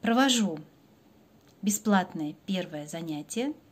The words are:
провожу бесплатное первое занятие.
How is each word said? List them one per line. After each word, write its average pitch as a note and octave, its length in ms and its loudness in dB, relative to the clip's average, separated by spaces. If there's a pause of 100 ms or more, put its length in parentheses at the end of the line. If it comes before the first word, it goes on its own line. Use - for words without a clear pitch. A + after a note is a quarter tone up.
провожу A#3 560 4 (1040)
бесплатное F#3 720 0 (120)
первое D#3+ 400 -4
занятие. E3 680 -6 (180)